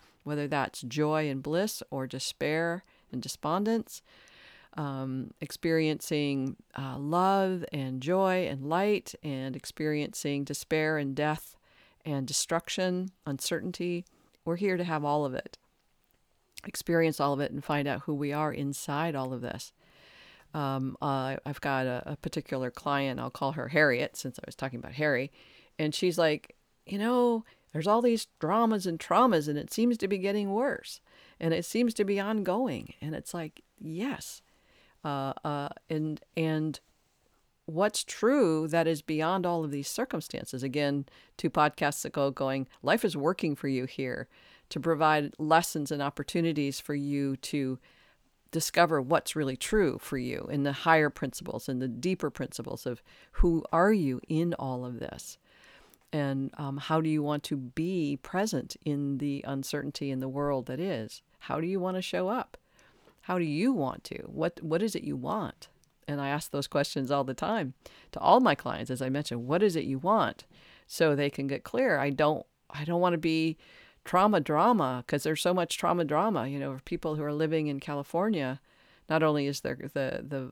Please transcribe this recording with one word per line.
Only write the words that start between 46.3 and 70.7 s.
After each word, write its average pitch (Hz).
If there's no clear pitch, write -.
for 147
you 143
to 131
discover 165
what's 139
really 147
true 202
for -
you 123
in 143
the 143
higher 156
principles -
and 127
the 131
deeper 135
principles -
of 123
who 165
are 185
you 143
in 165
all 127
of 123
this." -
And, 139
um, 139
how 160
do 160
you 156
want 147
to 151
be 147
present 185
in 143
the 143
uncertainty 139
in 131
the 131
world 139
that 131
is? 156
How -
do 165
you 190
want 185
to 185
show 180
up? 226
How 180
do 170
you 165
want 147
to? -
What, 165
what 160
is 220
it -
you 143
want? 147
And 143
I 139
ask 147
those 143
questions 139
all 139
the 131
time 160
to -
all 185
my 226
clients, 120
as 127
I 131
mentioned, 127
"What 175
is 190
it 160
you 135
want?" 170